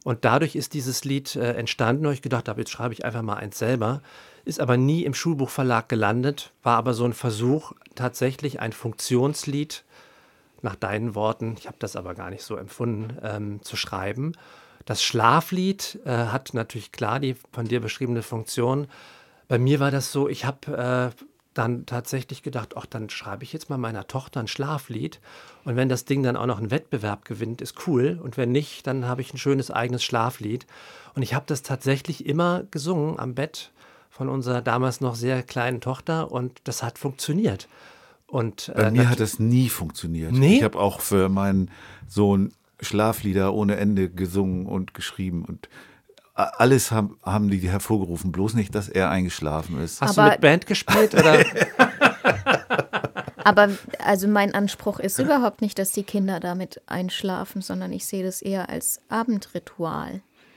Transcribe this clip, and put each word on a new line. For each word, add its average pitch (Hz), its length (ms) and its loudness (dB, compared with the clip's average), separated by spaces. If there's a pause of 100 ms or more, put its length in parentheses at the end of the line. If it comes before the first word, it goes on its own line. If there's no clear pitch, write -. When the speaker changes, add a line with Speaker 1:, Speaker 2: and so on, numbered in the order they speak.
Speaker 1:
Und 123 200 -2
dadurch 139 320 2
ist - 180 -6
dieses 127 300 -4
Lied, 135 320 -4
äh, 120 160 0
entstanden, 120 540 0
wo 147 40 2
ich 135 120 -4
gedacht 123 260 -2
habe, 113 140 -4
jetzt - 80 -8
schreibe 120 240 -6
ich - 100 -8
einfach 113 180 -4
mal 104 120 -4
eins 104 240 -8
selber. 120 420 0 (460)
Ist - 140 -6
aber 123 180 4
nie 151 260 2
im 143 100 -2
Schulbuchverlag 135 720 0
gelandet, 120 640 0 (100)
war 120 160 4
aber 117 160 0
so 117 100 0
ein 120 80 2
Versuch, 123 600 -2 (220)
tatsächlich 131 680 -4
ein 110 120 -4
Funktionslied, 139 1120 -2 (800)
nach 101 120 -4
deinen 107 400 -4
Worten, 110 440 -2
ich - 100 -20
hab - 120 -18
das 104 160 -8
aber 92 180 -10
gar 92 140 -12
nicht 92 140 -12
so 107 140 -10
empfunden, 113 680 -6
ähm, 104 400 -8
zu - 140 -12
schreiben. 107 560 -6 (520)
Das - 180 -4
Schlaflied, 180 1000 2
äh, 143 60 -4
hat 117 420 -2
natürlich 113 400 -6
klar 117 260 -2
die 135 160 -2 (160)
von 117 160 -6
dir 117 140 0
beschriebene 117 420 -4
Funktion. 123 640 -2 (600)
Bei 123 100 2
mir 135 220 4
war 139 100 2
das 139 220 -2
so, 143 160 0
ich 139 160 -6
hab, 139 240 -6
äh, 123 420 -2 (440)
dann 120 320 -2
tatsächlich 127 560 -6
gedacht, 127 340 -8
„Ach, 107 80 -10
dann 110 240 -10
schreibe 101 340 -12
ich 123 120 -12
jetzt - 160 -12
mal 139 80 -4
meiner 113 280 -6
Tochter - 340 -8
ein 110 80 -6
Schlaflied. 143 680 -6 (460)
Und 120 120 -2
wenn 131 120 4
das 123 160 -2
Ding 139 180 0
dann 123 140 2
auch 98 100 -2
noch 113 120 0
einen 107 120 -6
Wettbewerb 104 540 -4
gewinnt, 113 380 -8
ist - 260 -12
cool. 156 340 2
Und 120 140 -10
wenn 123 160 0
nicht, - 340 -2
dann 131 220 -2
hab 123 100 -4
ich 123 140 -10
ein 131 60 -10
schönes 135 320 0
eigenes 120 340 -2
Schlaflied.“ 117 640 -2 (480)
Und 135 80 -2
ich 120 100 -2
hab 139 140 -2
das 139 160 -4
tatsächlich - 640 -2
immer 175 440 0
gesungen 160 480 -2
am 123 160 -6
Bett - 380 -6 (380)
von 135 180 -6
unserer 127 320 -2
damals 123 400 0
noch 123 140 0
sehr 127 280 -2
kleinen 123 380 -4
Tochter. 160 500 -4
Und 123 340 -6
das - 180 -6
hat 117 160 -6
funktioniert. 147 680 -2 (600)
Und, 117 480 -4
Speaker 2:
Bei 110 80 4
Speaker 1:
äh, 107 80 4
Speaker 2:
mir 123 100 6
Speaker 1:
nat- 120 80 6
Speaker 2:
hat 120 100 4
das 107 200 0
nie 120 280 4
funktioniert. 82 640 -6
Speaker 1:
Nee? 139 280 8
Speaker 2:
Ich - 40 6
hab - 140 2
auch 101 240 0
für 95 280 4
meinen 95 400 2 (380)
Sohn 101 460 4 (280)
Schlaflieder 101 720 2
ohne 101 240 2
Ende 101 320 2
gesungen 92 580 -2
und 95 280 -6
geschrieben. 90 500 -6
Und - 240 -12 (680)
a-, 98 100 0 (140)
alles 123 340 6
haben, 104 320 0
haben 101 260 2
die 101 80 2 (100)
hervorgerufen, 92 640 0
bloß 98 240 0
nicht, 104 180 0
dass 98 160 -2
er 95 220 2
eingeschlafen 80 720 -2
ist. - 180 -8
Speaker 1:
Hast - 160 2
Speaker 3:
Aber 208 100 8
Speaker 1:
du 208 80 10
mit - 80 0
Band 160 260 8
gespielt, 214 480 4
oder? 156 280 10
Speaker 3:
<laughs> - 60 2 (1900)
Aber, 202 280 8 (340)
also 196 240 2
mein 208 260 4
Anspruch 202 460 -2
ist - 180 -2
überhaupt 262 440 2
nicht, 208 160 0
dass - 140 -2
die 202 100 -2
Kinder 190 380 -2
damit 180 460 -6
einschlafen, 185 760 -6
sondern 185 300 -6
ich 185 140 -8
sehe 190 160 -6
das 185 200 -6
eher 190 260 -4
als - 400 -6
Abendritual, 190 1120 -4 (360)